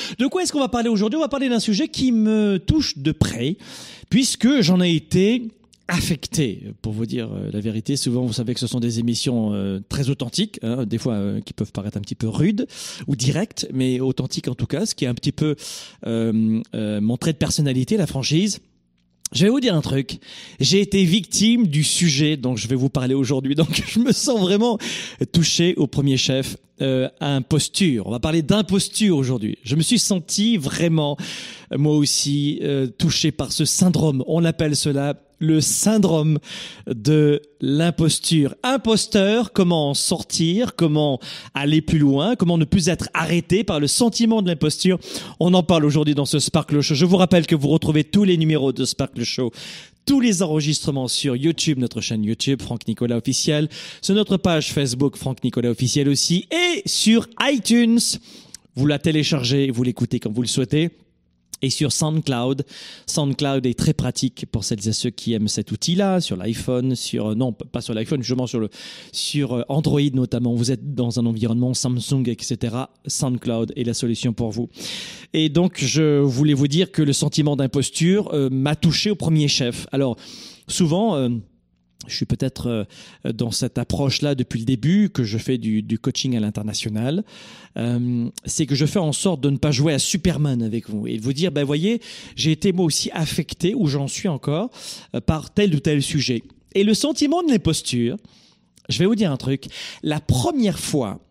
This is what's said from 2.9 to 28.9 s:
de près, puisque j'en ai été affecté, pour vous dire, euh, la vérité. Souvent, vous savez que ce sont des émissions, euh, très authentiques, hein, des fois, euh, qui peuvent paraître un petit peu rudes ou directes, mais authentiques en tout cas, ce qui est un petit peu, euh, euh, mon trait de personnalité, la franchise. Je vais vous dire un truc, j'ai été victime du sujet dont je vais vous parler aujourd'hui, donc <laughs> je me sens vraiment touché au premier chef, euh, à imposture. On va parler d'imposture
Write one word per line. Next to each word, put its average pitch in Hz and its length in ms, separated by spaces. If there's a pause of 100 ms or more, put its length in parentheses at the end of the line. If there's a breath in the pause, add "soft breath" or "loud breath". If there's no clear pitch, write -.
de 139 140
près, 135 460 (520 loud breath)
puisque 254 520
j'en 180 180
ai 175 160
été 220 540 (400)
affecté, 156 760 (180)
pour 110 120
vous 113 120
dire, 113 280
euh, 98 180
la 104 80
vérité. 110 380
Souvent, 127 260
vous 120 80
savez 117 220
que - 80
ce 123 60
sont 127 120
des 117 200
émissions, 117 540
euh, 98 360
très 135 200
authentiques, 131 540
hein, 117 220
des 110 140
fois, 117 160
euh, 101 260
qui - 100
peuvent - 220
paraître 101 240
un 101 40
petit - 140
peu 110 140
rudes 202 360 (420 loud breath)
ou 135 100
directes, 139 560
mais 131 260
authentiques 131 480
en 123 80
tout - 120
cas, 143 180
ce - 100
qui - 80
est 123 60
un 120 60
petit - 180
peu, 151 240 (500 loud breath)
euh, 113 540 (120)
euh, 107 280
mon 113 160
trait 165 160
de - 40
personnalité, 139 600
la 165 100
franchise. 156 540 (720)
Je 147 100
vais 202 60
vous 269 100
dire 240 140
un 151 80
truc, 135 380 (400 loud breath)
j'ai 190 220
été 196 220
victime 208 640
du 151 180
sujet 151 540
dont 127 180
je 104 120
vais 135 80
vous 127 140
parler 127 260
aujourd'hui, 135 400
donc 160 300
<laughs> - 20
je - 120
me 247 140
sens 240 260
vraiment 208 380 (560 loud breath)
touché 170 440
au 151 100
premier 139 280
chef, 131 420 (240)
euh, 131 280 (100)
à 143 160
imposture. 135 720
On 98 60
va 120 80
parler 160 240
d'imposture 196 720